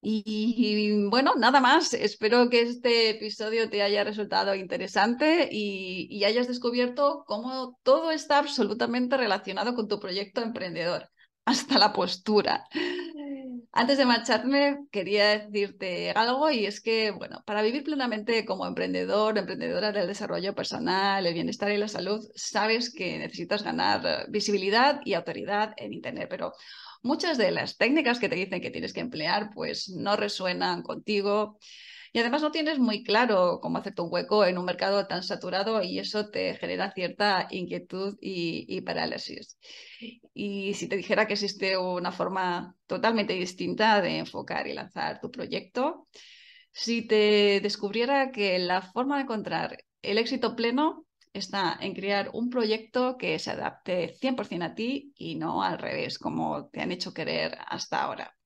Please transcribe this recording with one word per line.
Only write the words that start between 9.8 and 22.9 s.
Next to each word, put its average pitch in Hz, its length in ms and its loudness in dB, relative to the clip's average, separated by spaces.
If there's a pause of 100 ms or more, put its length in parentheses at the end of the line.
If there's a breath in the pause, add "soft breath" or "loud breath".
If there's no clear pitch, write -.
tu 202 100 -2
proyecto 196 420 -6
emprendedor, 175 680 -4 (340 soft breath)
hasta - 340 2
la 208 140 8
postura. - 720 2 (1080 loud breath)
Antes 269 260 4
de 277 60 6
marcharme, 254 720 4 (120)
quería 202 480 4
decirte 196 720 -4
algo, 247 400 2
y 226 160 2
es 202 140 -6
que, 220 320 0
bueno, - 340 -12
para 214 160 0
vivir 240 220 0
plenamente 233 600 -2
como 185 220 -4
emprendedor, 185 720 0
emprendedora 175 540 -2
del 196 160 0
desarrollo 196 460 -4
personal, 190 680 0
el 170 100 0
bienestar 170 360 -2
y 208 60 2
la 208 100 0
salud, 208 340 -4 (140)
sabes 220 580 0